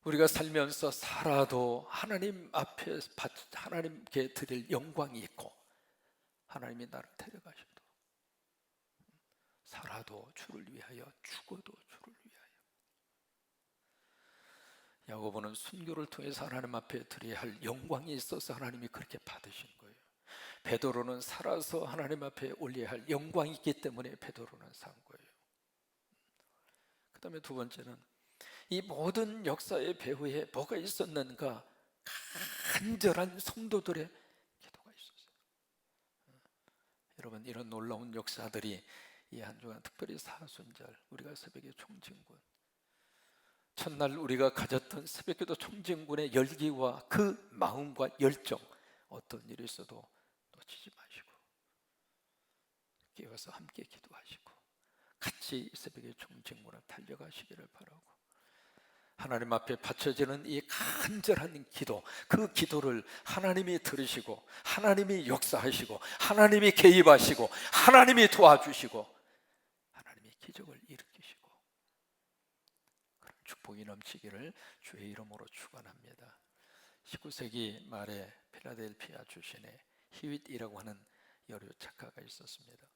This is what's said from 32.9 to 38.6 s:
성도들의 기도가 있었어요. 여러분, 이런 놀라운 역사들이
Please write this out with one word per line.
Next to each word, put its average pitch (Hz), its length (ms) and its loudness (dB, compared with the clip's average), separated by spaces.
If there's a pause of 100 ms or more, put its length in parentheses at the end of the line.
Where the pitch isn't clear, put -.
성도들의 196 680 -6 (500)
기도가 - 320 -20
있었어요. - 380 -20 (1900)
여러분, 110 260 -18
이런 120 240 -14
놀라운 113 460 -12
역사들이 107 680 -10 (480)